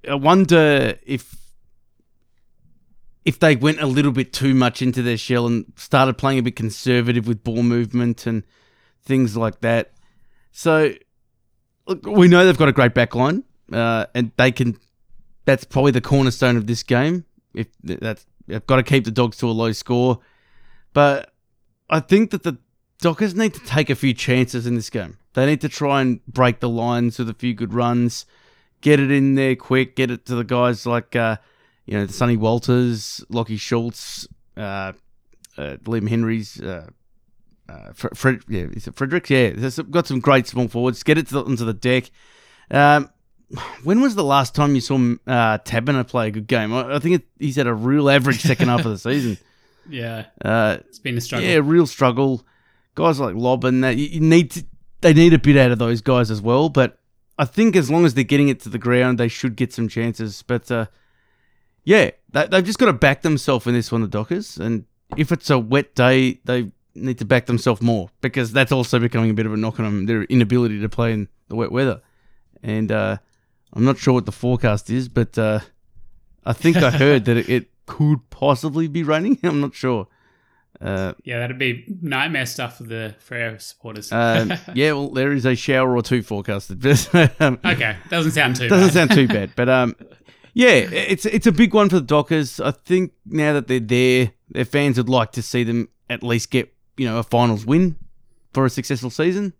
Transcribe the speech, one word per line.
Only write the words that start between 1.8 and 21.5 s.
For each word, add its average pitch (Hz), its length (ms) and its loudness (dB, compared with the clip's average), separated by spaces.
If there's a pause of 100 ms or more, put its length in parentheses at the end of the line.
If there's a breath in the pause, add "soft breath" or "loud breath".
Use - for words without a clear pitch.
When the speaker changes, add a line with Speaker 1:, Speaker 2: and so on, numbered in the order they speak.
Speaker 1:
if 123 140 -2
they 156 160 6
went 151 260 0
a 151 40 -2
little 143 260 2
bit 123 220 -4
too 135 200 0
much 127 280 2
into 127 200 -2
their 120 160 -2
shell 120 280 -2
and 117 300 -4
started 131 420 0
playing 135 220 0
a 120 40 -2
bit 117 120 -4
conservative 120 720 -2
with 113 160 -4
ball 117 200 -2
movement 120 640 -2
and 113 180 -4 (600)
things 127 320 0
like 113 260 -4
that. 117 300 -2 (600)
So, 156 420 2 (920)
look, 185 200 -6
we 202 220 6
know 175 180 8
they've 170 120 6
got 151 120 4
a 131 40 0
great 123 200 4
back 120 200 0
line, 143 300 0 (280)
uh, 113 340 -2 (100)
and 120 220 -2
they 127 140 4
can, 120 280 -2 (680)
that's 135 180 2
probably 143 280 0
the 127 100 0
cornerstone 131 560 0
of 107 80 -4
this 113 160 -4
game. 151 440 -2 (280)
If 110 140 -8 (180)
th-, - 140 -8
that's, 110 260 -10 (220)
they've 104 180 -10
gotta 131 180 2
keep 135 200 2
the 110 80 -6
Dogs 113 260 0
to 120 120 -4
a - 20 -2
low 113 220 -2
score. 123 460 0 (720)
But 143 400 2 (560)